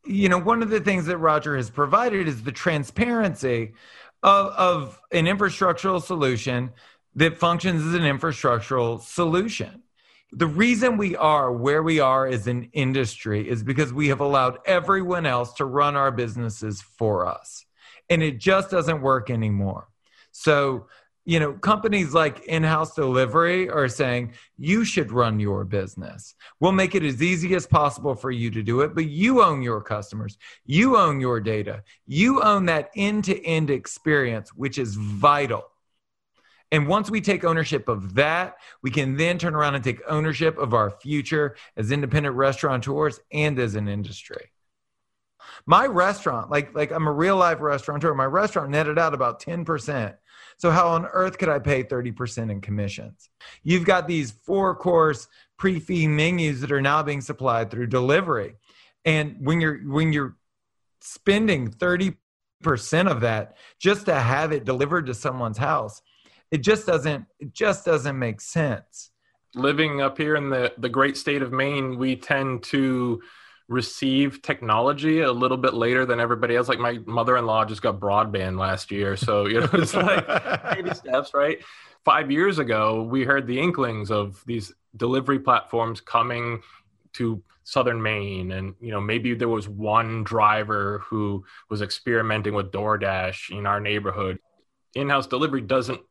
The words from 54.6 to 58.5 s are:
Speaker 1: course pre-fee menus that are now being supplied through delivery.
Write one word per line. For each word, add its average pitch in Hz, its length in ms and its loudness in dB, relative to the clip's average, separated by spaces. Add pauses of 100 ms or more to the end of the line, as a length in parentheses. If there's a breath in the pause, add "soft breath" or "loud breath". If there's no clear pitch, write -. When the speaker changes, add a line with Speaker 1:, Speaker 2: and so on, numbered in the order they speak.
Speaker 1:
course 160 520 2 (300 soft breath)
pre-fee 170 500 0
menus 151 540 0
that 143 100 -4
are 139 100 2
now 143 200 2
being 143 200 -4
supplied 117 500 -2
through 120 160 -6
delivery. 131 680 0 (500 soft breath)